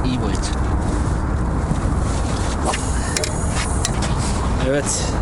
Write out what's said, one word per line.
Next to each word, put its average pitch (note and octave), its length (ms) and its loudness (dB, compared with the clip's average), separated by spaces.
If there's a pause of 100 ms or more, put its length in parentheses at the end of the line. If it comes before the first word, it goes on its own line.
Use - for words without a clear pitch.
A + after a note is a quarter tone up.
İyi B2+ 180 2
boyut. - 280 0 (4000)
Evet. - 540 0